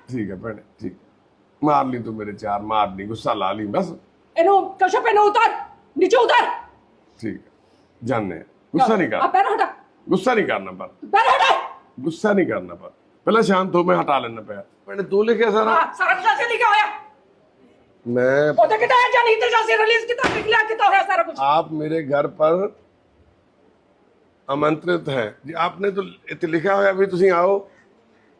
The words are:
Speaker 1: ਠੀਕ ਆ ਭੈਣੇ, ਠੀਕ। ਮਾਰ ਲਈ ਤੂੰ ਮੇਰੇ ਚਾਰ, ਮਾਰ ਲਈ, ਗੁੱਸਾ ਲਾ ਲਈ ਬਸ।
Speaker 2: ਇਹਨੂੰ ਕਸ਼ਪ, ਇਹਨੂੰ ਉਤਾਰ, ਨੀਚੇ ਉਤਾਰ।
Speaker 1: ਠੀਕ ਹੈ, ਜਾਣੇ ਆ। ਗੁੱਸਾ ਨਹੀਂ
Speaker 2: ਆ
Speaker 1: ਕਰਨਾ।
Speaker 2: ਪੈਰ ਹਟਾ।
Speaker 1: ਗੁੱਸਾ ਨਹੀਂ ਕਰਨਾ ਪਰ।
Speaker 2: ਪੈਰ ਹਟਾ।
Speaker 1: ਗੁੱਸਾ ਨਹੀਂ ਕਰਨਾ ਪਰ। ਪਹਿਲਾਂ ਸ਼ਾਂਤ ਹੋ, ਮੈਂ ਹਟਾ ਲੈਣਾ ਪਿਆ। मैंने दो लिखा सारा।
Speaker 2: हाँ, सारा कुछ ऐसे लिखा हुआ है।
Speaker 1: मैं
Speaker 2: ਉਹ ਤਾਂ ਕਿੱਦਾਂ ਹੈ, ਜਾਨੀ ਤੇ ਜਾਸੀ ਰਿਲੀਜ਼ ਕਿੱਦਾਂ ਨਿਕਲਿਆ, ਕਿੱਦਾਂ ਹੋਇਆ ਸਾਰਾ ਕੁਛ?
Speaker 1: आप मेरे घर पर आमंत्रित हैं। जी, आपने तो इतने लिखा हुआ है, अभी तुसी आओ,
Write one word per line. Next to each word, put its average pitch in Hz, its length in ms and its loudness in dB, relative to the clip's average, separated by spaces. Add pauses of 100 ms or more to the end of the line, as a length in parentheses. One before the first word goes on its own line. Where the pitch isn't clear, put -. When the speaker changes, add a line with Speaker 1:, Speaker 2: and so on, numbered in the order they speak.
Speaker 1:
ਠੀਕ 107 220 -6
ਆ 95 40 -10
ਭੈਣੇ, 107 260 -12 (200)
ਠੀਕ। 104 120 -10 (680)
ਮਾਰ 143 220 2
ਲਈ 127 140 -6
ਤੂੰ 113 160 -10
ਮੇਰੇ 104 180 -10
ਚਾਰ, 101 280 -6
ਮਾਰ 107 340 -2
ਲਈ, 98 100 -10
ਗੁੱਸਾ 113 280 -4
ਲਾ 98 180 -2
ਲਈ 107 140 -6
ਬਸ। 165 280 -4 (440)
Speaker 2:
ਇਹਨੂੰ 370 460 2
ਕਸ਼ਪ, 427 240 0
ਇਹਨੂੰ 415 160 4
ਉਤਾਰ, 440 320 2 (420)
ਨੀਚੇ 370 200 4
ਉਤਾਰ। 494 420 2 (600)
Speaker 1:
ਠੀਕ 110 160 -8
ਹੈ, - 140 -20 (520)
ਜਾਣੇ 110 340 -4
ਆ। - 60 -16 (320)
ਗੁੱਸਾ 220 200 4
ਨਹੀਂ 175 120 0
Speaker 2:
ਆ - 20 -8
Speaker 1:
ਕਰਨਾ। 107 180 0
Speaker 2:
ਪੈਰ 381 180 2
ਹਟਾ। - 280 -2 (360)
Speaker 1:
ਗੁੱਸਾ 190 240 0
ਨਹੀਂ 202 120 0
ਕਰਨਾ 98 260 -4
ਪਰ। 92 160 -14
Speaker 2:
ਪੈਰ - 420 0
ਹਟਾ। - 500 0 (200)
Speaker 1:
ਗੁੱਸਾ 160 340 -2
ਨਹੀਂ 180 140 2
ਕਰਨਾ 92 280 -6
ਪਰ। - 140 -20 (360)
ਪਹਿਲਾਂ 220 160 4
ਸ਼ਾਂਤ 185 340 0
ਹੋ, 175 80 4
ਮੈਂ 175 180 2
ਹਟਾ 143 180 0
ਲੈਣਾ 113 220 -8
ਪਿਆ। 101 220 -14 (260)
मैंने 196 140 -6
दो 185 200 0
लिखा 226 260 2
सारा। 220 240 2
Speaker 2:
हाँ, - 200 0
सारा 370 200 0
कुछ 370 120 -4
ऐसे 349 220 2
लिखा 466 200 0
हुआ 415 100 4
है। 415 100 0 (1160)
Speaker 1:
मैं 131 580 2
Speaker 2:
ਉਹ - 40 6
ਤਾਂ 440 100 2
ਕਿੱਦਾਂ 508 200 2
ਹੈ, 494 140 4
ਜਾਨੀ 480 240 4
ਤੇ 466 140 0
ਜਾਸੀ 453 280 2
ਰਿਲੀਜ਼ 440 280 2
ਕਿੱਦਾਂ 494 300 -4
ਨਿਕਲਿਆ, 427 280 0
ਕਿੱਦਾਂ 440 260 0
ਹੋਇਆ 392 140 4
ਸਾਰਾ 381 200 0
ਕੁਛ? 339 180 -10
Speaker 1:
आप 156 320 2
मेरे 156 300 -4
घर 143 240 0
पर 165 480 0 (1700)
आमंत्रित 151 600 -2
हैं। 127 180 -2 (180)
जी, 147 80 -12
आपने 175 380 -4
तो 190 140 -6 (260)
इतने 160 200 -6
लिखा 170 220 0
हुआ 196 100 2
है, 196 60 2
अभी 190 160 0
तुसी 185 240 2
आओ, 185 400 2 (720)